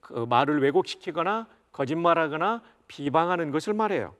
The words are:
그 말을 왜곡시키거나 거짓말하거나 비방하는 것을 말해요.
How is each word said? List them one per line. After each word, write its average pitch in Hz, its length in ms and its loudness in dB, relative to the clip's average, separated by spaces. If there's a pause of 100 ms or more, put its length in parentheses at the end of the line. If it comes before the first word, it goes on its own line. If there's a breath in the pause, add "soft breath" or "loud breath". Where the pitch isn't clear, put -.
그 - 140 -20
말을 127 460 2
왜곡시키거나 175 880 -2 (220 soft breath)
거짓말하거나 165 920 0 (260 soft breath)
비방하는 160 600 0
것을 160 240 -2
말해요. 208 460 -2